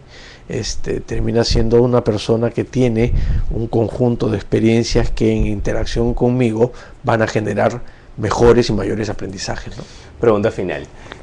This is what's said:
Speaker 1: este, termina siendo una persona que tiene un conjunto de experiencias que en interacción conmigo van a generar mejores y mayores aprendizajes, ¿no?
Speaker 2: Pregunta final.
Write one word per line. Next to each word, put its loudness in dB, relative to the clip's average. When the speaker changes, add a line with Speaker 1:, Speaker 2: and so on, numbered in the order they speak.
Speaker 1:
este, -4
termina 0
siendo 4
una 2
persona 0
que -2
tiene 2
un -2
conjunto 0
de -2
experiencias 2
que 2
en 2
interacción -2
conmigo 2
van 0
a 0
generar -2
mejores 4
y 0
mayores -2
aprendizajes, -8
¿no? -14
Speaker 2:
Pregunta 4
final. -6